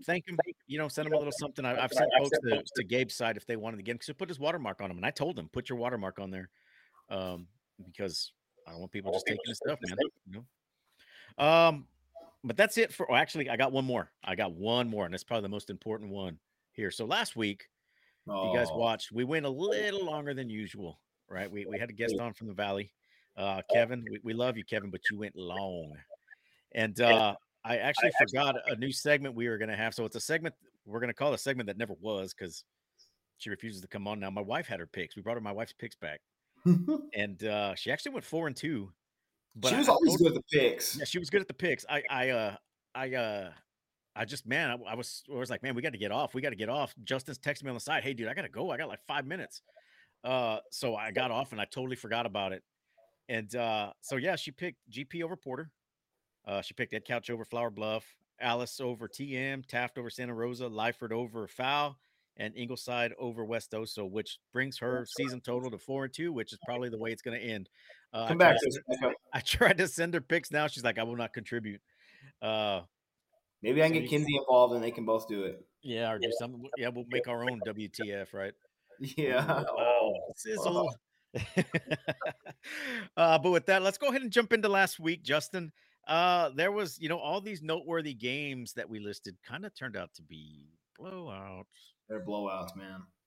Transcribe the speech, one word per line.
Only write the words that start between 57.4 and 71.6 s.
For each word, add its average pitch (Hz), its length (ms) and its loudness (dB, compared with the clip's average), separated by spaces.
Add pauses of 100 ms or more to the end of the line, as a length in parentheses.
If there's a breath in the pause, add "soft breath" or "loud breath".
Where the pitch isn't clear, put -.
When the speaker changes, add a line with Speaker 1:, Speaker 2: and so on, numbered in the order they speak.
Speaker 1:
Flower 117 280 -2
Bluff, 107 340 -2 (340)
Alice 120 400 0
over 120 280 -4
T 139 280 -8
M, 135 280 -4
Taft 123 340 -4
over 120 140 -6
Santa 123 220 -6
Rosa, 120 320 -4
Lyford 113 460 -2
over 113 360 -4
Fowl, 139 500 0 (400)
and 110 180 -6
Ingleside 120 640 -2
over 117 260 -6
West 110 280 -4
Oso, 110 380 -4
which 104 280 -4 (160)
brings 131 240 -2
her 123 300 -2
season 127 340 -4
total 123 300 -4
to 107 80 -8
four 135 240 -4
and 131 100 -6
two, 170 200 -4
which 117 200 -4
is - 120 -16
probably 123 240 -4
the 113 100 -6
way 113 120 -2
it's 110 120 -8
gonna 117 140 -6
end. 107 300 -6 (460 soft breath)
Uh, 113 120 -2
I - 20 0
Speaker 2:
Come 165 100 2
Speaker 1:
tried 175 140 12
Speaker 2:
back 127 80 6
Speaker 1:
to - 60 2
Speaker 2:
to - 20 2
us, 135 120 -2 (120)
Speaker 1:
send, 131 120 -2
Speaker 2:
Echo. 123 100 2 (100)
Speaker 1:
<laughs> - 100 -10
I 131 60 -2
tried 190 400 6
to 185 80 4
send 170 260 0
her 165 80 0
picks 160 300 0
now. 151 160 2
She's 123 160 -6
like, 113 160 2
"I 113 40 0
will 117 120 -4
not 117 180 -4
contribute." 107 480 -6 (600 soft breath)